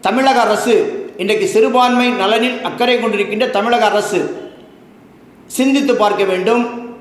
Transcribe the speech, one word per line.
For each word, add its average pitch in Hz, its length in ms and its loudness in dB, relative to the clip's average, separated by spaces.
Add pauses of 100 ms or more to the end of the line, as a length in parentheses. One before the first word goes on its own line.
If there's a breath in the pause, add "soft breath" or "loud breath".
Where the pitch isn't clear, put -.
தமிழக 254 400 2
அரசு 214 640 0 (120)
இன்றைக்கு 202 300 -2
சிறுபான்மை 247 640 2
நலனில் 233 520 0
அக்கறை 240 360 0
கொண்டிருக்கின்ற 208 520 -2
தமிழக 233 340 0
அரசு 190 640 -2 (960)
சிந்தித்து 269 500 0
பார்க்க 202 280 0
வேண்டும். 190 760 -2